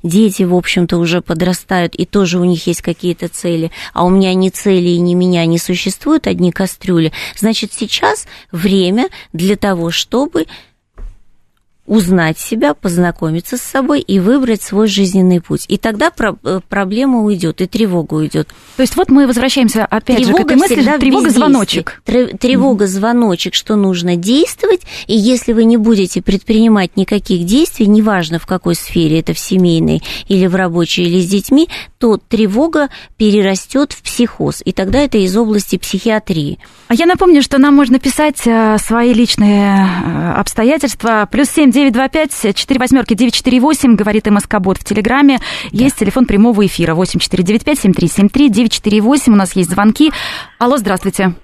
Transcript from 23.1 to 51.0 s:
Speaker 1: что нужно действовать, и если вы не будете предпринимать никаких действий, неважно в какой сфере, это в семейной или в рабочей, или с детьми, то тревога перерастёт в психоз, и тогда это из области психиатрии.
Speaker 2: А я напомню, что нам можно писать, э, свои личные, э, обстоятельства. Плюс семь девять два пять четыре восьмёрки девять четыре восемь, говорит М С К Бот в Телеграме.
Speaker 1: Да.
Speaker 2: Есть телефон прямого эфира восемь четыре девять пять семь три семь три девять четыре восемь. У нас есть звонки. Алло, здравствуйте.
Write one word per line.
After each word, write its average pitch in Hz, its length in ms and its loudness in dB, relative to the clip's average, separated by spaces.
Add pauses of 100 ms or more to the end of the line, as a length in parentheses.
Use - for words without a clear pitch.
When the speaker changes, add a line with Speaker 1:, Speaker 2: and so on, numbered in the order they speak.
Speaker 1:
что - 220 -2
нужно 180 400 0
действовать, 277 640 0 (260)
и - 100 0
если 233 360 0
вы 226 100 2
не 226 140 4
будете 208 460 0
предпринимать 208 720 0
никаких 190 500 -2
действий, 226 400 0
неважно 196 540 2
в - 60 -18
какой 175 280 -2
сфере, 160 460 -2
это 165 120 -4
в 160 60 -6
семейной 165 640 0 (240)
или 190 220 2
в 175 80 -2
рабочей, 175 480 -2
или 175 160 0
с 175 80 -2
детьми, 262 400 0 (300)
то 220 180 2
тревога 262 720 0 (280)
перерастёт 208 760 0
в - 100 -18
психоз, - 640 -4
и 185 80 -4
тогда 196 300 -2
это 262 160 0
из 190 180 0
области 208 420 0
психиатрии. 196 800 -4 (300)
Speaker 2:
А 240 60 2
я 311 120 2
напомню, 349 360 4
что 277 160 0
нам 285 160 4
можно 262 260 4
писать, 294 440 -2
э, 226 340 2
свои 233 360 2
личные, 202 720 2
э, 175 460 -2
обстоятельства. 226 960 0
Плюс 254 180 0
семь 294 280 4
девять 277 160 4
два 262 160 0
пять 311 240 -2 (220)
четыре - 260 -2
восьмёрки 254 340 2
девять 240 200 0
четыре 254 260 0
восемь, 262 360 4
говорит 208 320 0
М 202 100 2
С - 80 -4
К 208 140 0
Бот 185 180 0
в - 60 -16
Телеграме. 247 540 2 (340)
Speaker 1:
Да. 202 120 -4
Speaker 2:
Есть 277 120 0
телефон 226 280 0
прямого 208 400 2
эфира 170 300 -2
восемь 175 240 -2
четыре - 260 -2
девять 214 200 0
пять 302 160 0
семь 190 120 2
три - 160 0
семь 202 200 2
три 285 200 2
девять 226 240 2
четыре 214 280 0
восемь. 247 320 2
У 208 40 6
нас 190 200 0
есть 175 140 0
звонки. 214 400 2 (480)
Алло, 247 200 2
здравствуйте. 190 640 -2